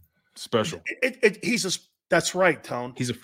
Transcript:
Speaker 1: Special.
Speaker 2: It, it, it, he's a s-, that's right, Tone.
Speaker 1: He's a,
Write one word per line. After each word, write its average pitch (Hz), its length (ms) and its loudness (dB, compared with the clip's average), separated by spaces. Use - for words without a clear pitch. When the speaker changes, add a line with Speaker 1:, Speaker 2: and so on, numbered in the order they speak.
Speaker 1:
Special. - 500 -2
Speaker 2:
It, - 180 -10
it, 254 160 -2
it, - 80 -16
he's 190 200 0
a 190 40 -2
s-, - 200 -6
that's 165 240 2
right, 180 280 4
Tone. 123 340 -6
Speaker 1:
He's 123 120 -2
a, 117 160 -2